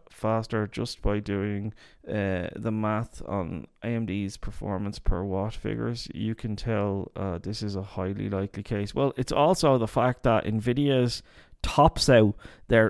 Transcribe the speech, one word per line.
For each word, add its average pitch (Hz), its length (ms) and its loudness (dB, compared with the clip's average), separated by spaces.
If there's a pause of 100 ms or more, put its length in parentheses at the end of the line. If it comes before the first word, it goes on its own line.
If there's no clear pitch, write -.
faster 110 580 -2
just - 340 -8
by 104 180 0
doing, 101 540 -4 (320)
uh, 95 500 -2
the 113 160 -6
math 107 560 -4
on 87 380 -6 (160)
A 104 60 -8
M 113 180 -2
D's 98 300 -4
performance 101 640 -6
per 90 240 2
watt 98 300 -2
figures. 117 600 -6
You 110 220 -4
can 107 220 -6
tell, 101 580 -2
uh, 92 220 -4
this 101 260 -8
is 101 140 -4
a 92 60 -4
highly 98 460 -6
likely 101 340 -4
case. 104 300 -4
Well, 135 220 0
it's - 160 -4
also 147 460 4
the 113 100 0
fact 123 360 0
that 113 200 4
Nvidia's 123 800 0 (380)
tops - 480 4
out, 110 260 8 (320)
their 113 220 6